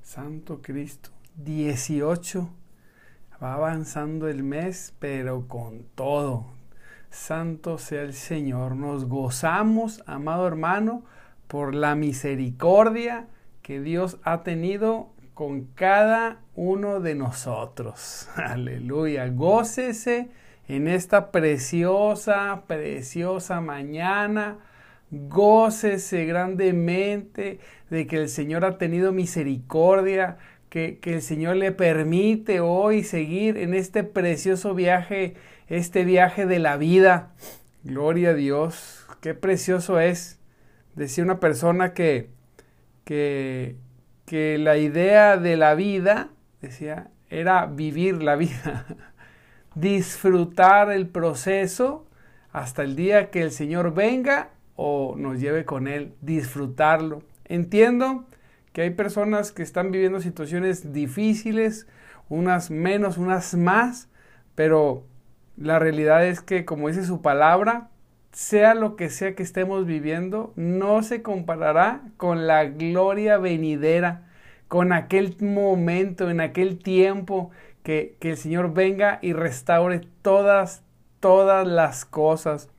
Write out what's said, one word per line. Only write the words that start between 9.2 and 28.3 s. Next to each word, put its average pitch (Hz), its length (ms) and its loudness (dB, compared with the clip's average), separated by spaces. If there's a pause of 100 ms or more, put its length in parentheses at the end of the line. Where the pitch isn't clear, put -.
amado 156 400 -4
hermano, 190 580 -2 (440)
por 143 260 -6
la 147 220 0
misericordia 170 1300 0 (340)
que 139 180 -10
Dios 175 440 -4
ha 170 200 -2
tenido 196 680 -4 (240)
con 143 400 -8
cada 220 680 2 (120)
uno 196 460 -2
de 160 160 -4
nosotros. 120 1160 -10
<laughs> - 40 -14
Aleluya. 127 960 -4
Gócese 233 1000 -2 (380)
en 139 200 -2
esta 180 440 2
preciosa, 196 1400 0
preciosa 170 960 -6
mañana. 190 1000 -4 (560)
Gócese 196 1120 2
grandemente 185 1300 -2 (340)
de 160 140 -4
que 160 100 -4
el 156 120 -2
Señor 160 360 -4